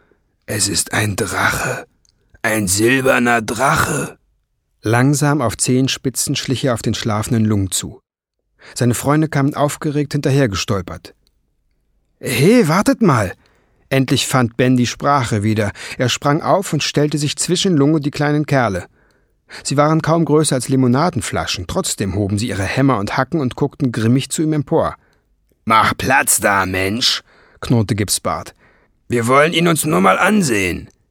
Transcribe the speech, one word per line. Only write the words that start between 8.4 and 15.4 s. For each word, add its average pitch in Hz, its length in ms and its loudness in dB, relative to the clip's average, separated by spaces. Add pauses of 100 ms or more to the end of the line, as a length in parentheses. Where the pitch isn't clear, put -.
Seine 120 200 0
Freunde 151 340 2
kamen 143 260 0
aufgeregt 143 580 -2
hinterhergestolpert. 123 1000 -2 (1080)
„He, 160 480 4
wartet 208 340 2
mal!“ 120 300 2 (560)
Endlich 135 380 0
fand 123 300 0
Ben 127 200 4
die 123 100 2
Sprache 123 560 0